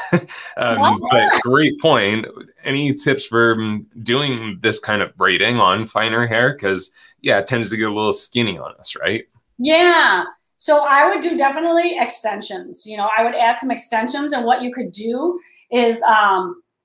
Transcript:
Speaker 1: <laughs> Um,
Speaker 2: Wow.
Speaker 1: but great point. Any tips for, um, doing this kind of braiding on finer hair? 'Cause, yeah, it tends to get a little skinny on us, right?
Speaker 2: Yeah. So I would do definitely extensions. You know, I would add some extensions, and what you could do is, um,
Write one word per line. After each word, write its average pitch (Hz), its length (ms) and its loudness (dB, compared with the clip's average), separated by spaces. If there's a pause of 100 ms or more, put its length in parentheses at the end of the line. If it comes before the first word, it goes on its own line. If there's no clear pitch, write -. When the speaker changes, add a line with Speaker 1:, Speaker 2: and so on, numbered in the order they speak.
(120)
Speaker 1:
<laughs> - 0 - (460)
Um, 117 220 -2
Speaker 2:
Wow. 302 180 2 (140)
Speaker 1:
but 762 300 4
great 143 380 2
point. 110 460 2 (380)
Any 139 300 -2
tips 139 320 -2
for, 117 280 4
um, 107 320 -4 (180)
doing 117 560 -2
this 107 200 0
kind 104 220 -2
of 85 140 -6
braiding 98 440 2
on 101 280 2
finer 113 400 0
hair? 120 300 0
'Cause, 95 340 -2 (300)
yeah, 117 180 2
it 98 80 -4
tends 117 220 -2
to 110 80 -4
get 110 100 0
a 104 60 -4
little 107 200 0
skinny 104 440 -2
on 65 220 -14
us, - 200 -12
right? 104 260 -2 (320)
Speaker 2:
Yeah. 302 680 4 (320)
So 294 280 2
I 285 220 6
would 392 140 0
do 330 160 -2
definitely 330 640 0
extensions. 202 840 -8
You 214 120 -14
know, 208 180 -2
I 226 80 2
would 233 120 -2
add 233 220 2
some 262 140 -6
extensions, 240 640 -4
and 247 100 -4
what 247 200 2
you 247 100 -6
could 208 180 -8
do 247 480 -4 (320)
is, 233 320 0
um, 196 600 2 (220)